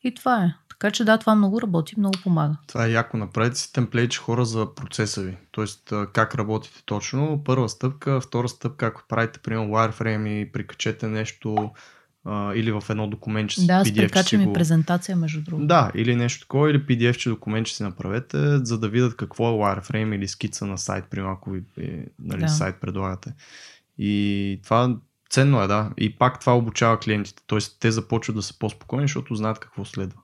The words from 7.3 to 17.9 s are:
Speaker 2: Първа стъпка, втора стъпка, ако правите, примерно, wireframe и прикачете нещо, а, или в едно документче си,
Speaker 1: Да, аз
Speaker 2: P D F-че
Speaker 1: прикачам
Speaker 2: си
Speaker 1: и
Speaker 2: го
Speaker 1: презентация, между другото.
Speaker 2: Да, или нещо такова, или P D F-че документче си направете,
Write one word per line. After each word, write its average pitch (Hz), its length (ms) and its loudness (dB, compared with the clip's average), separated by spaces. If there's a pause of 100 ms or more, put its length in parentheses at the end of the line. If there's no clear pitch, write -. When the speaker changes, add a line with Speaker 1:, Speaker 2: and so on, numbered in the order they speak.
Speaker 2:
Първа 127 240 2
стъпка, 135 520 -2
втора 123 280 -4
стъпка, - 380 -4
ако - 220 -4
правите, 113 300 -2
примерно, 110 280 -4
wireframe 110 640 0
и 104 240 -4
прикачете - 560 -6
нещо, 107 640 -4 (540)
а, 101 300 -4
или 113 180 0
в 104 180 -2
едно 107 160 -2
документче 107 540 -4
си, 180 60 4
Speaker 1:
Да, 175 60 4
аз 185 160 4
Speaker 2:
P 101 40 0
D - 20 -2
F-че 107 80 4
Speaker 1:
прикачам 185 380 4
Speaker 2:
си 190 40 6
Speaker 1:
и - 20 4
Speaker 2:
го 202 60 2
Speaker 1:
презентация, 175 640 2
между 156 260 -2
другото. 156 240 -4
Speaker 2:
Да, 147 280 6
или 117 220 2
нещо 120 240 0
такова, 147 300 2
или 147 80 6
P 143 100 -2 (120)
D 120 120 4
F-че 120 160 -2
документче 110 480 -4
си - 60 -6
направете, 127 800 0